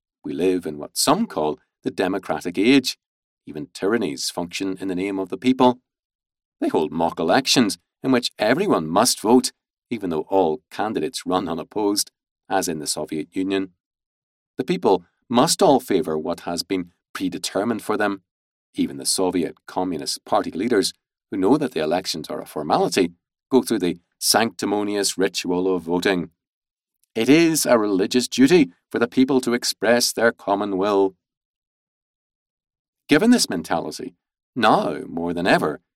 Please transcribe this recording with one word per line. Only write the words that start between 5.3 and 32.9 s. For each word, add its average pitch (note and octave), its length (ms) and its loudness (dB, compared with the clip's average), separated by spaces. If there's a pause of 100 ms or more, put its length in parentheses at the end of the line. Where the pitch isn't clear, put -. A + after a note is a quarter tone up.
people. B2+ 420 4 (800)
They D#4+ 80 -2
hold D#2 240 0
mock E2 260 -2
elections G#2 600 0 (260)
in C3 80 0
which B2 260 0
everyone A2+ 500 0
must G2+ 340 0
vote, B2 320 2 (360)
even G2 200 -6
though D#2 140 -4
all E2+ 460 0
candidates G2 560 -6
run F2 220 -2
unopposed, G2+ 640 -4 (380)
as F#2 180 -2
in D#2+ 120 -6
the D2+ 80 -10
Soviet D2+ 500 -8
Union. F#2+ 360 -2 (840)
The B2+ 80 -4
people A#2 400 2 (240)
must C3 320 2
all D3 180 6
favour E2 380 -2
what E2+ 240 -6
has E2 200 -6
been F2+ 300 -6 (220)
predetermined G2 680 -4
for G#2 120 -4
them. G2+ 260 -2 (520)
Even D2 240 -2
the C2 80 -10
Soviet F2+ 600 -2
Communist F2+ 600 -6
Party F#2+ 260 0
leaders, G#2 420 0 (380)
who G2+ 60 -6
know G#2 200 4
that D#3 140 -2
the D#2 120 -4
elections E2 460 -4
are - 120 -10
a - 40 -12
formality, F2+ 680 0 (360)
go B2+ 120 6
through A2+ 180 -2
the F2+ 220 -2 (180)
sanctimonious G#2 960 0
ritual F#2 560 0
of F2 100 -2
voting. F2 480 0 (840)
It A2+ 140 0
is D#3+ 360 6
a A#2+ 140 4
religious G#2 480 0
duty D3 440 4 (200)
for A2 80 -2
the A#2 80 2
people C3 340 2
to A#2 120 -2
express A#2+ 600 0
their A2 180 2
common G2+ 460 -2
will. G2 400 2 (1900)